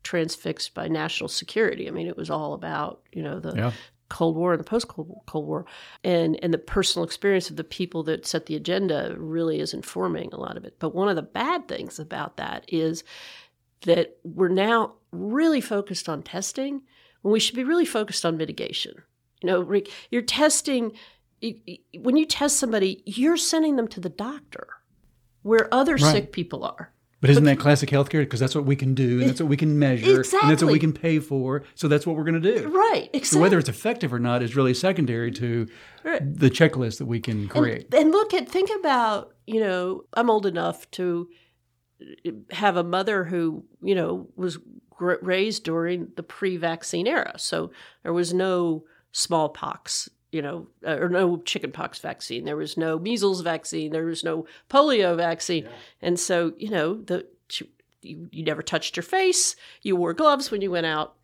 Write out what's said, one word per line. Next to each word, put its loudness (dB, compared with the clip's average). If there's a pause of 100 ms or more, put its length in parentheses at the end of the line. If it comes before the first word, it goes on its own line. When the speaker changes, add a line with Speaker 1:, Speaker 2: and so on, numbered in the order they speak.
Speaker 1:
transfixed -4
by -6
national -4
security. -2
I -8
mean, -6
it -10
was -8
all -4
about, -8 (120)
you -8
know, -8
the -8
Speaker 2:
Yeah. 0 (380)
Speaker 1:
Cold -2
War 0
and 0
the -12
post-Cold -6
Cold -8
War. -6 (380)
And, 2
and 0
the 2
personal -2
experience 0
of -14
the -8
people -6
that -4
set -4
the -4
agenda -2
really -2
is -6
informing -6
a -12
lot -10
of -14
it. -18
But -6
one 0
of 0
the -2
bad -6
things -10
about -10
that -10
is -2 (800)
that 2
we're 2
now 2 (180)
really 0
focused -6
on -6
testing -6 (400)
when 0
we 4
should 0
be -2
really 2
focused -4
on 0
mitigation. -8 (460)
You -2
know, 4
Rick, 0 (220)
you're 0
testing, 2 (500)
y-, -8 (100)
y-, -16 (220)
when 2
you 4
test 0
somebody, 0
you're 2
sending 2
them 0
to -12
the -6
doctor -10 (760)
where 4
other 4
Speaker 2:
Right. 2 (100)
Speaker 1:
sick 2
people -6
are. -12 (300)
Speaker 2:
But 6
isn't 10
Speaker 1:
But 8
Speaker 2:
that 2
classic 4
healthcare? 2
'Cause -4
that's 0
what 0
we 4
can 2
do, 4
and 4
that's 0
what 0
we 4
can 4
measure, 4
and 6
that's -2
what 4
we 8
Speaker 1:
Exactly. 6
Speaker 2:
can 4
pay 0
for. -2 (140)
So -2
that's 4
what 0
we're -2
gonna 0
do. 2
Speaker 1:
Right, 2 (140)
Speaker 2:
So 4
whether 8
Speaker 1:
exactly. 6
Speaker 2:
it's 0
effective -4
or -2
not 0
is -4
really 4
secondary 0
to -2 (360)
Speaker 1:
Right. -4
Speaker 2:
the 8
checklist 2
that -8
we -4
can -4
Speaker 1:
And, -6
Speaker 2:
create. 0
Speaker 1:
and 6
look 2
at, -2
think 0
about, 0 (100)
you -2
know, -2 (100)
I'm 4
old 2
enough -4
to -4 (1200)
have 2
a 2
mother 0
who, -2 (180)
you 2
know, 0
was -6 (320)
gr-, -2
raised 0
during -2
the -8
pre-vaccine -4
era. 0
So -4 (300)
there -4
was 0
no 0 (260)
smallpox, -4 (220)
you -4
know, -10 (200)
uh, -2
or 0
no 2
chickenpox -8
vaccine. -10
There -4
was -6
no 0
measles 0
vaccine. -4
There -2
was -4
no -4 (240)
polio 4
vaccine. -2
Speaker 2:
Yeah. -18 (320)
Speaker 1:
And 0
so, 0
you -8
know, 0
the, -4 (720)
you, -16
you -10
never -2
touched -4
your -4
face. 2 (260)
You 0
wore 0
gloves 2
when -4
you -2
went 0
out. -2